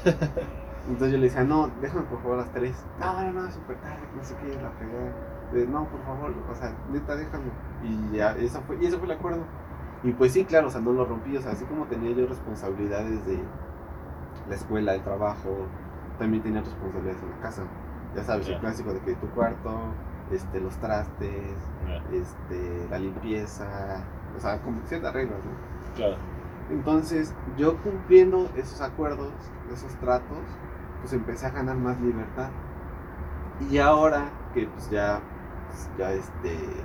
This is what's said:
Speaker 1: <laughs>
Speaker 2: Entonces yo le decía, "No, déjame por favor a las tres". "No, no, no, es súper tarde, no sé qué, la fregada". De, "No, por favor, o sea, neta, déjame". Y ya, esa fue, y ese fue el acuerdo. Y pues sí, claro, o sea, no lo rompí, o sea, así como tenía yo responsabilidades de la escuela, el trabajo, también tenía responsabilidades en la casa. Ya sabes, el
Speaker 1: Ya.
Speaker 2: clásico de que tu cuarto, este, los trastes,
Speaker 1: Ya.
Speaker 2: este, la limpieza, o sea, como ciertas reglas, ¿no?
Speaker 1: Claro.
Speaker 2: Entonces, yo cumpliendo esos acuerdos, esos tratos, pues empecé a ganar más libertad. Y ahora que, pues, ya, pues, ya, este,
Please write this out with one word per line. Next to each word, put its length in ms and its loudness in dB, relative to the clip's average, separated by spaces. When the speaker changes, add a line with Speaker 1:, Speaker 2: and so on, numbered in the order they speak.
Speaker 1:
<laughs> 840 0
Speaker 2:
Entonces 240 4
yo 60 6
le 80 8
decía, 180 4
"No, 260 6
déjame 260 0
por 160 -4
favor 160 2
a 40 0
las 100 -6
tres". 320 -2
"No, 240 0
no, 100 0
no, 160 -2
es 60 -8
súper 220 -8
tarde, 240 -8
no 80 -8
sé 180 -8
qué, 180 -6
la 100 -6
fregada". 420 -6
De, 140 4
"No, 220 0
por 140 -8
favor, 320 -4
o 60 -6
sea, 180 -6
neta, 220 -2
déjame". 300 -4
Y 320 -2
ya, 200 4
esa 260 0
fue, 180 -4
y 60 6
ese 100 2
fue 100 -4
el 60 0
acuerdo. 320 -2
Y 100 4
pues 200 8
sí, 120 6
claro, 220 8
o 40 -2
sea, 100 -2
no 120 4
lo 120 6
rompí, 320 -2
o 40 -2
sea, 120 -4
así 140 -4
como 180 -2
tenía 260 -2
yo 160 4
responsabilidades 1000 -2
de 120 0
la 80 -4
escuela, 400 2
el 60 -4
trabajo, 640 -2
también 240 2
tenía 200 0
responsabilidades 600 -4
en 80 -6
la 80 -10
casa. 240 -8
Ya 80 -2
sabes, 240 0
el 60 -2
Speaker 1:
Ya. 60 -4
Speaker 2:
clásico 320 -2
de 80 -2
que 140 0
tu 160 -4
cuarto, 400 0
este, 280 -2
los 180 -4
trastes, 760 -2
Speaker 1:
Ya. 160 -2
Speaker 2:
este, 800 -4
la 80 -2
limpieza, 1040 -4
o 40 -8
sea, 220 0
como 240 -4
ciertas 280 -2
reglas, 300 0
¿no? 520 -8
Speaker 1:
Claro. 200 2
Speaker 2:
Entonces, 640 2
yo 220 6
cumpliendo 800 10
esos 260 -4
acuerdos, 500 -2
esos 240 -8
tratos, 420 0
pues 140 -6
empecé 320 -2
a 40 -2
ganar 260 -2
más 240 0
libertad. 500 0
Y 80 6
ahora 520 8
que, 140 2
pues, 240 -8
ya, 300 2
pues, 300 -10
ya, 140 0
este, 420 -4